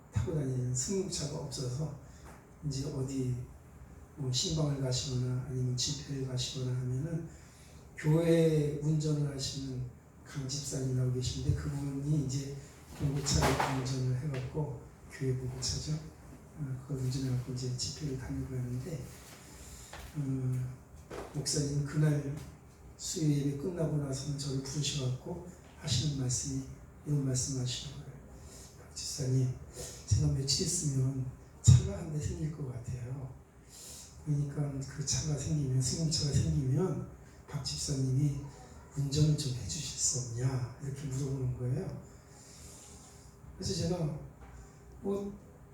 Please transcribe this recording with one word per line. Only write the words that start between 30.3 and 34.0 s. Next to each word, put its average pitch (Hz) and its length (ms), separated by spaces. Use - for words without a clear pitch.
있으면 131 600
차가 - 360
한 165 140
대 151 80
생길 151 360
것 131 160
같아요. 127 600